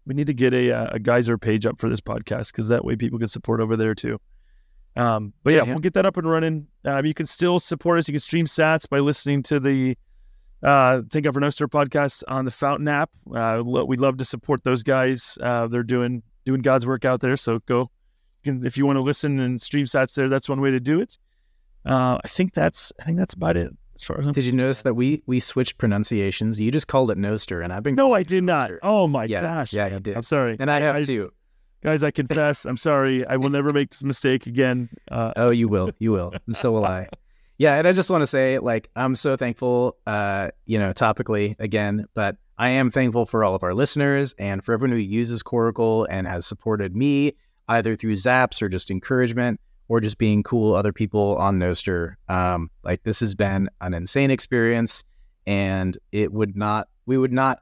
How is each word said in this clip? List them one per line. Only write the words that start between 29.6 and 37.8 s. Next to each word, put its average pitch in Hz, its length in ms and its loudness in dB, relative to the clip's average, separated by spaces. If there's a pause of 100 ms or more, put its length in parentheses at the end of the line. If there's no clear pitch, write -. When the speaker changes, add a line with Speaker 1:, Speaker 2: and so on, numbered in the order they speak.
Speaker 2:
yeah, 104 140 0
you 95 140 -6
did. 98 160 -6
Speaker 1:
I'm 120 80 -6
sorry. 123 340 0
Speaker 2:
And 135 120 -2
I 147 100 2
have 147 160 2
Speaker 1:
I, 147 80 0
Speaker 2:
too. 117 280 -4 (500)
Speaker 1:
guys, 156 200 0
I 147 80 2
confess. 147 540 -2
I'm 123 120 -6
sorry. 135 500 2
I 127 100 -2
will 131 120 0
never 143 240 0
make 143 180 0
this - 140 -14
mistake 135 420 0
again. 123 440 0 (200)
Uh, 113 260 -4
Speaker 2:
Oh, 120 140 4
you 117 180 4
will. 92 320 0
You 110 100 2
will. 90 240 -2 (120)
And 117 100 -6
so 120 160 0
will 107 120 2
I. 95 280 -2
Speaker 1:
<laughs> - 60 -18 (420)
Speaker 2:
Yeah, 147 140 6
and 160 140 4